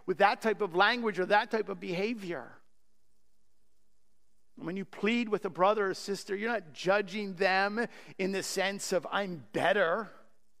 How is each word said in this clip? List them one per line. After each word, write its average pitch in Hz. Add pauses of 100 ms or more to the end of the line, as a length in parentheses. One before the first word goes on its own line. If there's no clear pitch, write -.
with 185
that 202
type 208
of 180
language 214
or 185
that 208
type 214
of 190
behavior. 185 (2000)
When 170
you 190
plead 233
with 202
a 185
brother 196
or 175
sister, 196
you're 214
not 180
judging 196
them 196 (300)
in 190
the 190
sense 196
of, 180
"I'm 180
better." 180 (480)